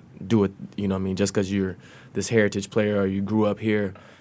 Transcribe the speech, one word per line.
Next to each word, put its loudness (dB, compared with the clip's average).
do 4
it, -2
you -2
know 0
what -2
I -4
mean? -2
Just 0
'cause 0
you're 0
this -4
heritage 2
player 2
or 2
you 0
grew 2
up 0
here, -2